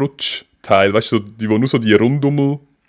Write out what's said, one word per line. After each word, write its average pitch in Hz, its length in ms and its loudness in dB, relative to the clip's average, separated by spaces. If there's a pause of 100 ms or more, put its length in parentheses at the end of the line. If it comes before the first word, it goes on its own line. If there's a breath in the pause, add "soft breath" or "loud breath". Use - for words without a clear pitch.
(120)
Kinderrutschteil, - 840 -2
weißt 110 180 -2
du, 120 60 0
so 101 60 -2
die, 110 240 -10
wo 107 100 2
nur 131 100 0
so 135 100 0
die 110 160 2
Rundummel, 139 640 0 (300)